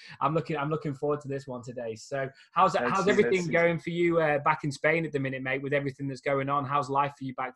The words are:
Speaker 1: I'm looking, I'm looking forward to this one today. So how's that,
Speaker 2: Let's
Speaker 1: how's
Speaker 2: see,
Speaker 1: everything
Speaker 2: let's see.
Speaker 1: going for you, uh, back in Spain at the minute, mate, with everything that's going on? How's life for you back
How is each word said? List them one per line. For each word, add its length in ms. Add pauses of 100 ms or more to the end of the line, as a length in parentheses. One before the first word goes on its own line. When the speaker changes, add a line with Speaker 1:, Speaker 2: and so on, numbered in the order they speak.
(200)
Speaker 1:
I'm 140
looking, 240
I'm 140
looking 240
forward 260
to 60
this 180
one 160
today. 320
So 340 (260)
how's 200
that, 120
Speaker 2:
Let's 100
Speaker 1:
how's 100
Speaker 2:
see, 60
Speaker 1:
everything 220
Speaker 2:
let's 120
see. 60
Speaker 1:
going 260
for 140
you, 280
uh, 200
back 240
in 80
Spain 340
at 60
the 80
minute, 240
mate, 180
with 120
everything 340
that's 140
going 280
on? 160
How's 240
life 300
for 40
you 120
back 200